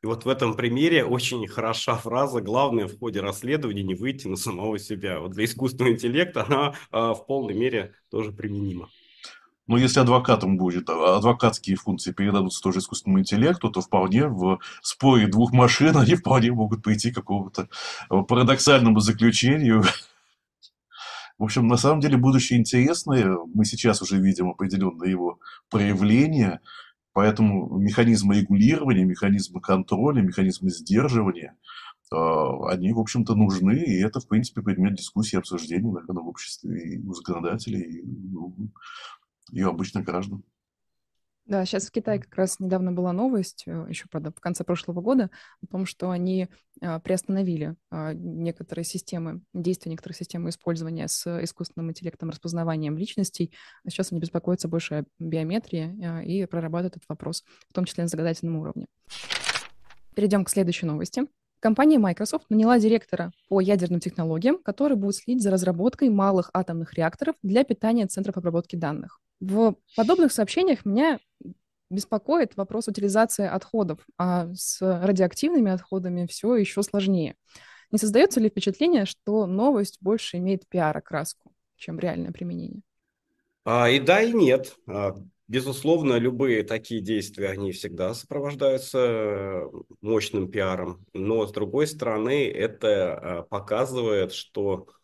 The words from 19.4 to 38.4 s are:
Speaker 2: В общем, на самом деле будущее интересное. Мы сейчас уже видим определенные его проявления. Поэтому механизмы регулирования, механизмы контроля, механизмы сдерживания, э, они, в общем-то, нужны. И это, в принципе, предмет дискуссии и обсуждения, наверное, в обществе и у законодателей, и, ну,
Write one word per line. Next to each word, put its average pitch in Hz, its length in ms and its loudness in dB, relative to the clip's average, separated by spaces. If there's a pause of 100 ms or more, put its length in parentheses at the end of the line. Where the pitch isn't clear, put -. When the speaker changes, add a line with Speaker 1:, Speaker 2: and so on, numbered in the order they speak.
Speaker 2:
В 107 60 0
общем, 113 220 2
на 120 100 6
самом 143 240 4
деле 143 160 4
будущее 127 440 6
интересное. 127 760 4 (160)
Мы 107 120 4
сейчас 107 360 2
уже 95 200 0
видим 92 280 4
определенные 92 640 -2
его 87 300 -2 (300)
проявления. 104 880 4 (540)
Поэтому 104 640 2
механизмы 104 600 4
регулирования, 107 640 4
механизмы 95 560 0
контроля, 104 640 2
механизмы 92 480 0
сдерживания, 95 840 0 (560)
э, 80 40 -2 (520)
они, 92 240 0
в 113 80 0
общем-то, 110 340 0
нужны. 101 500 4
И 98 160 0
это, 110 200 0
в - 80 -16
принципе, 110 340 -2
предмет 98 320 0
дискуссии - 400 -4
и 95 40 2
обсуждения, 87 520 -4
наверное, 87 320 -8
в 85 60 -12
обществе 87 640 -12
и 90 40 -8
у 95 160 -10
законодателей, 90 680 -6
и, 82 220 -12
ну, 92 500 -12 (960)